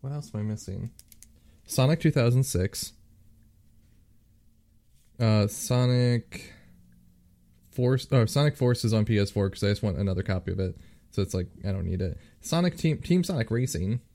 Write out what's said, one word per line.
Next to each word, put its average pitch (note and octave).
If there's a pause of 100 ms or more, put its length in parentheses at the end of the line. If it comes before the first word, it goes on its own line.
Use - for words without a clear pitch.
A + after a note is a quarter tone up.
what C3+
else D3
am G#2+
I -
missing? G#2+ (720)
Sonic C#3+
two D#3
thousand B2+
six. - (2250)
Uh, G#2+
Sonic B2 (1160)
Force, B2+
oh, B2
Sonic C#3+
Force B2
is A2
on G#2+
P G#2+
S G2+
four G2
'cause -
I G2+
just G#2
want G2+
another F#2+
copy F#2
of F2+
it. F#2 (340)
So -
it's F#2+
like, F#2 (200)
I G2+
don't F#2+
need F#2
it. F2+ (240)
Sonic E3+
Team, D#3+
Team F3+
Sonic D3
Racing. A#2 (140)